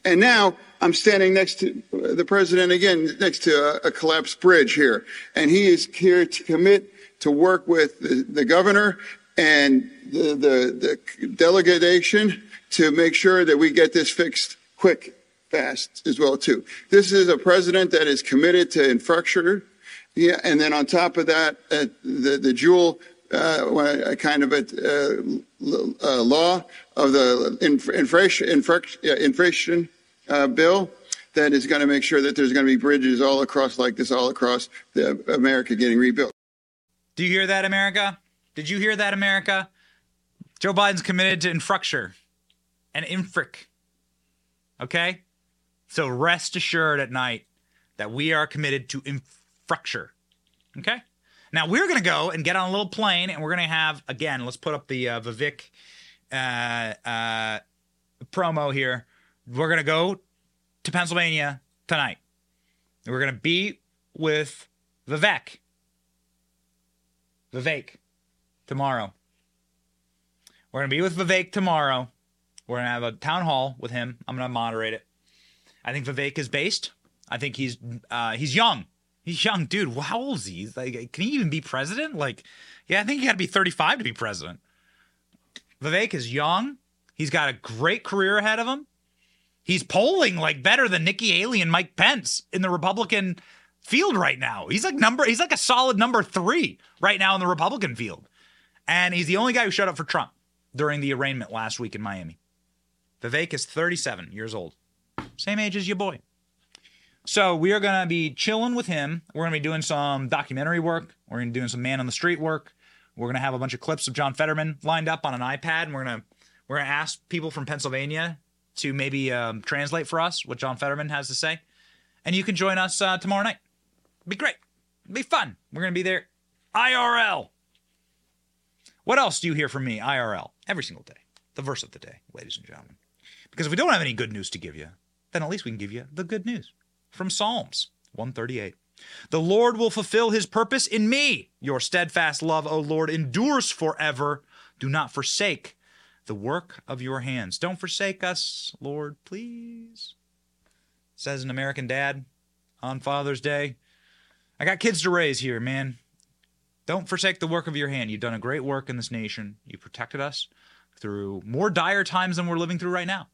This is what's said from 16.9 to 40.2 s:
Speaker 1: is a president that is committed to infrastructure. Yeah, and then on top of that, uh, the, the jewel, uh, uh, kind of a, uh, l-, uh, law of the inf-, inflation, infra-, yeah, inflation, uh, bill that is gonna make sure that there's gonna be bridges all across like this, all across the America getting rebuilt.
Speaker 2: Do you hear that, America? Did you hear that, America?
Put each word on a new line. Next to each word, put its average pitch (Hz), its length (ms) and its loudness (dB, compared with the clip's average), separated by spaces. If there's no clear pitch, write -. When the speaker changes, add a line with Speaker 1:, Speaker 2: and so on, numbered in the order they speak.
Speaker 1:
is 190 160 8
a 160 100 6
president 180 540 6
that 156 160 6
is 139 140 2
committed 170 500 4
to 139 180 4
infrastructure. 170 760 2
Yeah, 170 280 4
and 151 160 4
then 151 140 2
on 147 120 2
top 175 320 2
of 160 100 2
that, 160 300 2
uh, 151 140 2
the, 135 340 0
the 131 140 2
jewel, 165 480 6
uh, 156 400 2
uh, 143 420 2
kind 147 280 2
of 135 80 2
a, 147 60 4
uh, 143 640 0
l-, - 280 -2
uh, 131 180 2
law 165 440 4
of 135 160 4
the 127 480 4
inf-, 147 260 4
inflation, 165 640 4
infra-, 170 320 4
yeah, 151 140 2
inflation, 170 720 2
uh, 139 200 2
bill 175 420 4
that 147 200 4
is 135 120 2
gonna 143 220 2
make 139 160 2
sure 143 180 2
that 143 140 0
there's 135 160 4
gonna 139 140 4
be 131 100 6
bridges 131 460 4
all 139 200 4
across 131 380 0
like 123 160 0
this, 123 160 -2
all 123 160 2
across 123 400 0
the - 160 2
America 127 440 2
getting 120 200 4
rebuilt. 123 360 2
Speaker 2:
Do 165 80 -4
you 180 60 0
hear 190 180 2
that, 196 160 2
America? 196 560 0
Did 151 140 -8
you 196 120 -4
hear 214 180 2
that, 202 160 0
America? 196 560 0